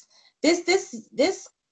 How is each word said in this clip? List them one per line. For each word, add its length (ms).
this, 200
this, 520
this 360